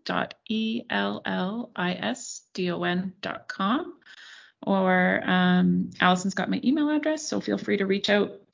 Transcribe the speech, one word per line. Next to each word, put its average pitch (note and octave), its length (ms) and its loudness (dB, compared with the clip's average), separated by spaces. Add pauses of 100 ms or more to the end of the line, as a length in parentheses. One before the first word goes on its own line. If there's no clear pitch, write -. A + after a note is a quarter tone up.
dot - 300 -4 (120)
e A3 420 -2
l G3+ 360 -2
l G3 500 -4
i F3+ 180 -2
s - 500 -8 (100)
d F3+ 180 -2
o F3 120 -4
n F3+ 380 -2
dot - 280 -8
com, A#3+ 500 -4 (680)
or, F#3 640 4
um, F3+ 600 4 (100)
Allison's F3+ 340 4
got - 160 -4
my F#3 140 -2
email D4 260 2
address, D4+ 380 -2
so G3+ 140 -2
feel G3+ 160 -2
free G3+ 200 0
to G3+ 80 0
reach G3 240 0
out, G3+ 220 4 (220)